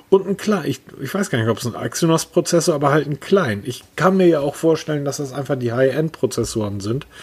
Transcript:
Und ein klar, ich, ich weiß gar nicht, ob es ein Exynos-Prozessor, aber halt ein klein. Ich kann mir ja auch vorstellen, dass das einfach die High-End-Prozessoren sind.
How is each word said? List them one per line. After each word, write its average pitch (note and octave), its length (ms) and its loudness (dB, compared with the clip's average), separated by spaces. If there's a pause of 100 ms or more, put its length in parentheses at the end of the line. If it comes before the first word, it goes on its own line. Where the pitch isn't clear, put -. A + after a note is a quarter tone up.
(120)
Und F#3 160 4
ein G3 100 -2
klar, G3 280 -2
ich, C#3 160 -4 (200)
ich C3 100 -8
weiß G3 200 -2
gar B2+ 80 0
nicht, A2 100 2
ob G#2+ 80 0
es - 80 -6
ein A2+ 80 -4 (100)
Exynos-Prozessor, E3 920 0
aber C#3+ 160 2
halt D3 160 2
ein D3 120 -6
klein. B2+ 460 0
Ich A#2+ 160 -10 (140)
kann F#3+ 220 4
mir F3+ 100 6
ja D#3+ 140 6
auch C#3+ 120 -2
vorstellen, D#3 500 0
dass C#3 140 -4
das C#3 160 -6
einfach C#3+ 240 -4
die A#2+ 160 -2
High-End-Prozessoren A#2+ 1080 0
sind. A2 280 -4 (160)